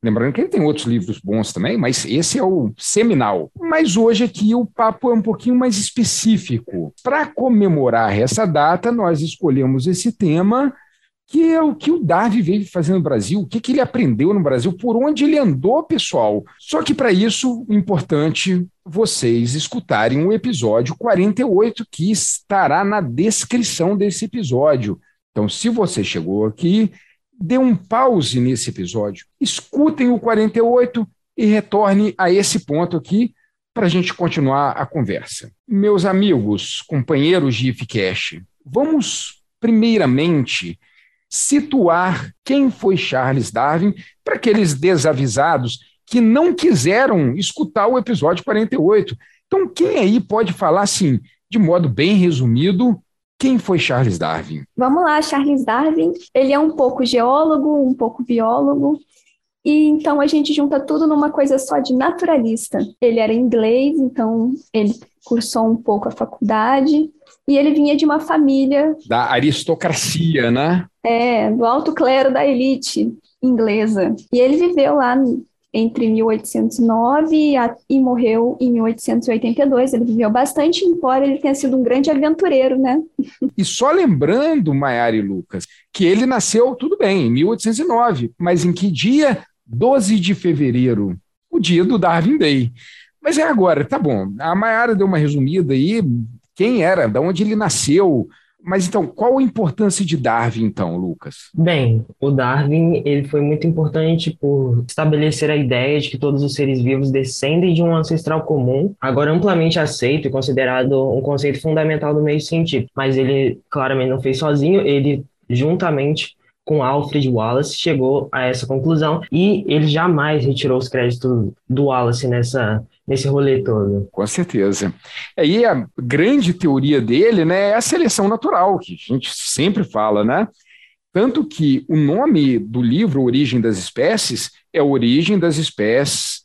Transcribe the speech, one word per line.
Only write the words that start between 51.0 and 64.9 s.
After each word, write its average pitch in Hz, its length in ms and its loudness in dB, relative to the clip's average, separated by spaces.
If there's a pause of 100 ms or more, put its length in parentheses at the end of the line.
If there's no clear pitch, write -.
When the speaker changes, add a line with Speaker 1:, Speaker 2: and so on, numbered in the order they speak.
Speaker 1:
de 226 80 -2
modo 175 300 4
bem 151 260 2
resumido, 175 840 2 (380)
quem 262 200 2
foi 185 180 0
Charles 123 420 0
Darwin? 78 440 -6 (140)
Speaker 2:
Vamos 269 260 2
lá, 302 180 2
Charles 285 440 0
Darwin, 311 480 0 (200)
ele 269 200 2
é 285 80 2
um 311 160 0
pouco 254 280 0
geólogo, 285 800 2
um 254 80 2
pouco 233 300 -4
biólogo, 277 800 0 (640)
e 302 240 4
então 302 320 2
a 285 80 2
gente 294 260 0
junta 285 240 0
tudo 302 300 0
numa 294 200 2
coisa 277 300 2
só 247 220 -2
de 254 120 -4
naturalista. 269 840 0 (220)
Ele 233 180 2
era 220 160 0
inglês, 247 640 2
então 240 540 0 (200)
ele 214 220 0 (300)